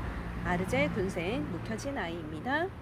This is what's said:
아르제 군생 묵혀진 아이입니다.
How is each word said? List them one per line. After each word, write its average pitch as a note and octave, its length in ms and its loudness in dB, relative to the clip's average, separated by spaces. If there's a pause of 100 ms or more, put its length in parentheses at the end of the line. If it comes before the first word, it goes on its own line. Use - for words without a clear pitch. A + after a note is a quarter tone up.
(460)
아르제 F#3+ 440 4
군생 F#3+ 600 0
묵혀진 F#3 460 -2
아이입니다. E3+ 680 0 (140)